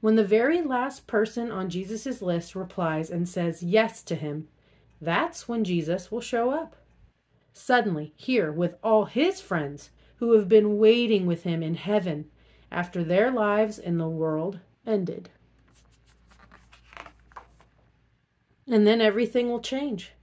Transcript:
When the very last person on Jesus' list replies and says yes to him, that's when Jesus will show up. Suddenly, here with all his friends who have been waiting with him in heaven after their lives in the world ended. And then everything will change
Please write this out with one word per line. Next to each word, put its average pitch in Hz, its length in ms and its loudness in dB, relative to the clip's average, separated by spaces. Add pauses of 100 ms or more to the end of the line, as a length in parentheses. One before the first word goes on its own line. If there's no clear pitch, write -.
When 220 140 4
the 220 100 6
very 240 380 2
last 262 460 -4
person 220 420 -2
on 190 180 -6
Jesus' 214 540 -8
list 175 320 -4
replies 165 560 -4
and 175 180 -4
says 170 340 -4
yes 214 420 0
to 170 100 -6
him, 151 340 -8 (520)
that's 185 480 -4
when 233 160 -2
Jesus 175 460 -2
will 214 120 -6
show 240 280 -2
up. 320 260 -6 (760)
Suddenly, 190 640 -2
here 208 340 0
with 170 320 -2
all 214 240 4
his 349 340 0
friends 147 500 -6 (260)
who 233 160 2
have 208 160 6
been 208 300 6
waiting 220 480 4
with 170 160 0
him 165 200 -2
in 160 120 -4
heaven 175 560 -2 (400)
after 175 320 -6
their 185 280 2
lives 214 480 0
in 170 200 -2
the 165 100 -2
world 160 520 -4 (260)
ended. 190 420 -4 (3500)
And 220 200 4
then 226 140 6
everything 233 500 2
will 240 100 -4
change 262 520 -6 (100)